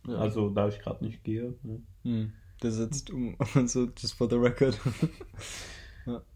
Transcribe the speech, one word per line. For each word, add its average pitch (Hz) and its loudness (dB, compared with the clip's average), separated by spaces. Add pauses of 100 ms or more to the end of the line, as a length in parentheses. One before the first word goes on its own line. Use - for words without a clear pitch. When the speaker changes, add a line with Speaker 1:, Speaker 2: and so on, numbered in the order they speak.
Speaker 1:
ja. 120 -4
Speaker 2:
Also 107 2
da 104 4
ich 104 -2
grad - -6
nicht 107 -6
gehe. 120 -4
Ne? 110 -8 (220)
Speaker 1:
Hm. 110 -2 (280)
Der 117 2
sitzt 110 -2
um, 120 -4 (160)
<laughs> 131 6
so, 123 2 (100)
just - -4
for 117 2
the 117 2
record. 123 6
<laughs> - -6
Ja. 120 -6 (140)